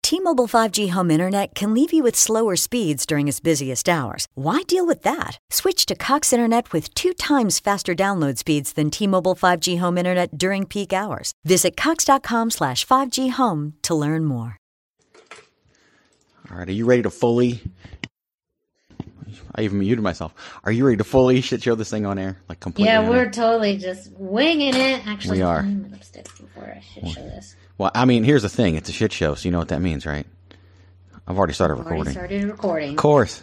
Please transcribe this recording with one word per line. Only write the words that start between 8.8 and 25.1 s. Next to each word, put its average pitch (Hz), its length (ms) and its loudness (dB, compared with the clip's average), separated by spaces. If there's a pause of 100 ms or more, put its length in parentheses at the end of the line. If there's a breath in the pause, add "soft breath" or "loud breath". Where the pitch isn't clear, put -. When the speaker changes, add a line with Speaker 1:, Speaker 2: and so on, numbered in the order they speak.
Speaker 1:
T-Mobile 185 460 0
five 180 240 2
G 180 160 -2
home 175 220 0
internet 180 380 0
during 196 280 -2
peak 196 280 -6
hours. 190 400 -4 (120)
Visit 175 320 2
cox 330 300 0
dot 269 180 4
com 226 260 0
slash 131 340 -2
five 262 260 2
G 262 180 -2
home 190 540 0
to 170 120 -2
learn 156 300 0
more. 117 320 -4 (1900)
Speaker 2:
All 90 80 -14
right, 90 100 -10
are 95 40 -4
you 113 140 -2
ready 123 160 6
to 98 80 0
fully, 120 500 2 (1900 loud breath)
I 110 80 -4
even 101 160 -2
muted 107 240 0
myself. 87 320 -4 (300 loud breath)
Are 101 80 0
you 120 120 2
ready 123 120 4
to 107 80 0
fully 127 360 4
shit 123 220 -4
show 117 140 2
this 110 140 -6
thing 107 160 -4
on 98 120 -4
air? 95 200 -6 (100)
Like, 92 100 -12
completely 208 320 0
Speaker 3:
Yeah, 220 100 4
Speaker 2:
on 220 80 0
Speaker 3:
we're 247 180 4
Speaker 2:
air? 202 40 -8
Speaker 3:
totally 226 460 0
just 190 420 -10
winging 262 560 0
it. 262 320 0
Actually, 202 320 -4